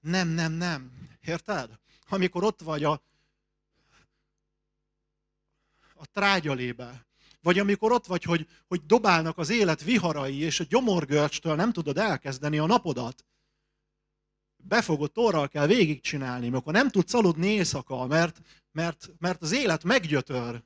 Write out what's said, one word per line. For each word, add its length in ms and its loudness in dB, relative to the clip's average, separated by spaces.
Nem, 260 0
nem, 240 -2
nem. 400 -6
Érted? 580 -6
Amikor 360 0
ott 160 0
vagy 240 -4
a, 180 2
a 180 -20
trágyalébe, 960 -2
vagy 160 4
amikor 340 2
ott 140 0
vagy, 160 -4
hogy, 240 -2
hogy 180 -6
dobálnak 520 4
az 120 -4
élet 320 2
viharai, 560 -2
és 220 -2
a 80 -4
gyomorgörcstől 840 0
nem 180 0
tudod 260 -4
elkezdeni 600 -2
a 80 0
napodat, 580 -2
befogott 600 -2
orral 300 2
kell 180 0
végigcsinálni, 800 0
amikor 260 -4
nem 160 4
tudsz 260 0
aludni 320 2
éjszaka, 600 -2
mert, 340 0
mert, 460 -8
mert 240 -4
az 100 -4
élet 320 0
meggyötör. 800 -2